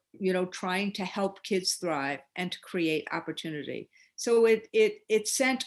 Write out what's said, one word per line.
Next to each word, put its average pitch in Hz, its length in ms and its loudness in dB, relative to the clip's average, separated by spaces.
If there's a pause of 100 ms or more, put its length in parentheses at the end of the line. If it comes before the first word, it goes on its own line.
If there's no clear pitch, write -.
(200)
you 185 140 0
know, 185 120 0
trying 190 480 -4
to 196 120 -6
help 196 380 -4
kids 185 320 -2
thrive 139 440 -4 (160)
and 180 160 -4
to - 100 -10
create 160 500 -2
opportunity. 156 800 -8 (260)
So 233 300 4
it, 226 280 4
it, 214 340 4
it 214 200 2
sent 254 400 0